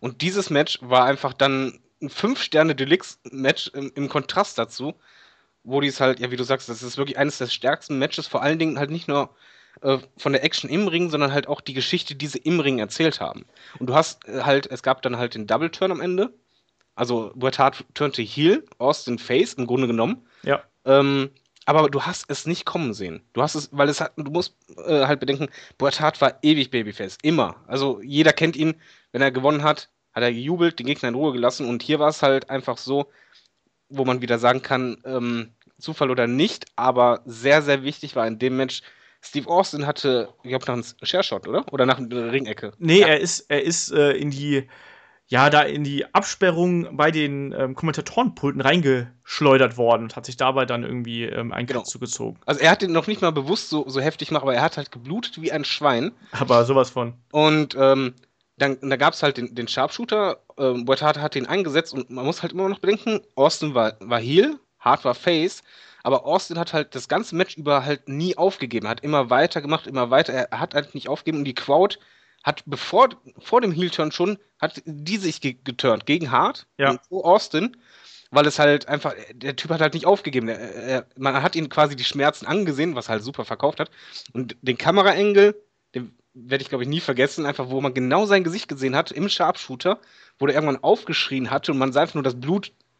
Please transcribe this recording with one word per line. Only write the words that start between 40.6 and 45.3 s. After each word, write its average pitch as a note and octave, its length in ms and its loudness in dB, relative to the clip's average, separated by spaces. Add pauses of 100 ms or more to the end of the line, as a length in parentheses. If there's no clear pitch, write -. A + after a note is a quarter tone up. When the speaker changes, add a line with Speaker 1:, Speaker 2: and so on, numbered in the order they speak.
Speaker 1:
nach B2+ 80 -2
einem A#2 100 -6 (180)
Share-Shot, - 460 -2
oder? D3+ 240 -2
Oder C3 140 2
nach C3 120 2
einer A#2+ 340 -6
Ringecke? A2 460 -6
Speaker 2:
Nee, E3+ 220 6
Speaker 1:
Ja. G3 80 8
Speaker 2:
er D3+ 120 4
ist, - 280 -4
er C#3+ 140 0
ist, - 300 -4
äh, D3 200 4
in D3 180 -4
die, C#3 380 -2 (600)
ja, C3 200 6